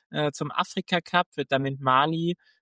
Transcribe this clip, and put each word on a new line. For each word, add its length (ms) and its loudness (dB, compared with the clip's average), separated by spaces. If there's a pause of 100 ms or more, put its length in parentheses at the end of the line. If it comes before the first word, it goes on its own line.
(100)
äh, 220 -2
zum 180 -6
Afrika 500 -2
Cup, 360 0
wird 160 -4
dann 100 2
mit 180 -4
Mali 540 2 (280)